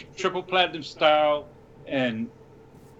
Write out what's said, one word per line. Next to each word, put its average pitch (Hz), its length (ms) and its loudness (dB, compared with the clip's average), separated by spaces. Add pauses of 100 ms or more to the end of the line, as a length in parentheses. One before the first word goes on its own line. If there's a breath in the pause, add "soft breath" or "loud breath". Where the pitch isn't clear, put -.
(160)
triple 180 260 -4
platinum 175 400 -2
style 151 720 2 (340)
and 120 440 -4 (680)